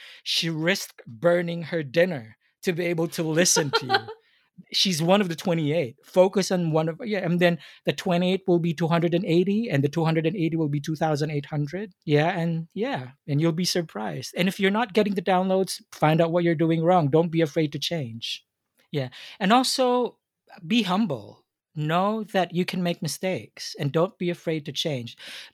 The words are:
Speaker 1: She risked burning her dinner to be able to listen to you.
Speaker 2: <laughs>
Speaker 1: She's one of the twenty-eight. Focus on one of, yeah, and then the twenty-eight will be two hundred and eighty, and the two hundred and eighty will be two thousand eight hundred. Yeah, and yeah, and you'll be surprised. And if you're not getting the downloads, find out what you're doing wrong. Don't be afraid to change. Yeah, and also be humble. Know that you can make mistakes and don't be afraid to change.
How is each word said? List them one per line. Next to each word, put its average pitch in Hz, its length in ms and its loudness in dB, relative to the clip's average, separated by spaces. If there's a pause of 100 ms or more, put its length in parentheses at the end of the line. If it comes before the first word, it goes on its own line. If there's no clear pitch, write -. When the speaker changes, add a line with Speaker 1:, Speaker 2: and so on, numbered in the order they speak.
(240)
Speaker 1:
She - 260 -2
risked 165 560 -2
burning 170 580 0
her 165 200 -4
dinner 139 540 -2 (260)
to 185 100 0
be 170 120 -4
able 170 240 0
to - 120 -6
listen 160 480 2
to - 160 0
you. 392 120 2
Speaker 2:
<laughs> 392 100 -10 (640)
Speaker 1:
She's 175 280 0
one 190 200 4
of 190 60 -2
the 165 80 -6
twenty-eight. 156 680 -2
Focus 190 480 2
on 175 200 0
one 156 160 2
of, 160 160 -6
yeah, 208 160 -2
and 175 200 0
then 175 180 4 (280)
the 156 80 0
twenty-eight 180 540 0
will 175 120 4
be 165 140 0
two 160 140 -2
hundred 165 260 2
and 175 120 0
eighty, 190 440 2
and 139 140 2
the 147 60 0
two 160 160 0
hundred 160 200 2
and 160 100 0
eighty 165 200 -2
will 160 140 0
be 147 100 -2
two 156 160 -4
thousand 156 360 0
eight 143 160 -4
hundred. 160 460 -6 (120)
Yeah, 151 240 4
and 165 440 -2
yeah, 185 360 -4 (180)
and 143 140 0
you'll 165 120 2
be 175 120 -2
surprised. 170 720 -6
And 180 100 2
if 190 120 -4
you're 190 120 2
not 214 220 -2
getting 208 220 2
the 196 60 -2
downloads, 190 600 0 (100)
find 156 300 4
out 165 100 2
what 175 120 2
you're 170 100 4
doing 165 300 2
wrong. 170 260 4
Don't 156 220 4
be 165 100 2
afraid 156 320 0
to 147 60 -8
change. 123 640 -8 (460)
Yeah, 131 180 -4 (300)
and 196 120 2
also 247 640 2 (480)
be 214 180 2
humble. 165 600 -2 (300)
Know 185 600 0
that 180 200 0
you 175 120 0
can 180 180 -4
make 175 180 -4
mistakes 156 800 -6
and 143 140 -2
don't 165 240 0
be 175 120 -4
afraid 160 360 -6
to 147 80 -10
change. 127 420 -6 (380)